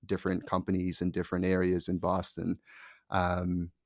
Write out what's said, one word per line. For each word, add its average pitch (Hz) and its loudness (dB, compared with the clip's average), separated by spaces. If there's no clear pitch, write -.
different 92 -2
companies 90 0
in 90 0
different 90 0
areas 90 2
in 90 0
Boston. 90 -2
Um, 90 0